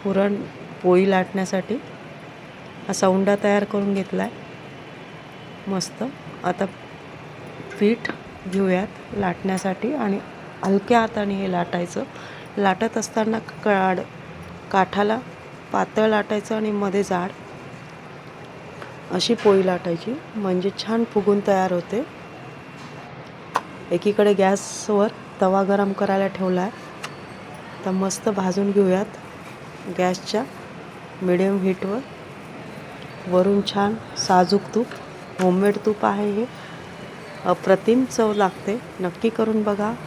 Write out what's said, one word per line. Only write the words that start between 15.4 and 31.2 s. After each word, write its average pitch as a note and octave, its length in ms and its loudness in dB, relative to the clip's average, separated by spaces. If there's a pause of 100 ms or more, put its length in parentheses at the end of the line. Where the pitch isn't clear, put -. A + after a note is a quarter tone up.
पातळ G#3+ 360 2
लाटायचं G#3 480 0
आणि G#3+ 140 0
मध्ये G3+ 320 2
जाड F#3 280 0 (1800)
अशी F#3 240 2
पोळी G3 320 6
लाटायची, F3+ 520 -2 (180)
म्हणजे F#3+ 420 2
छान A3+ 260 0
फुगून G3+ 420 2
तयार F#3+ 260 4
होते. F#3+ 460 -2 (1700)
एकीकडे G#3 440 4
गॅसवर G3+ 720 4 (320)
तवा F#3+ 220 6
गरम G3 300 4
करायला G3 340 2
ठेवला F#3 340 0
आहे, G3+ 100 -2 (1120)
तर F#3+ 60 -2
मस्त F#3+ 380 0
भाजून G3 420 2
घेऊयात G3 360 4 (920)
गॅसच्या F#3 460 0 (800)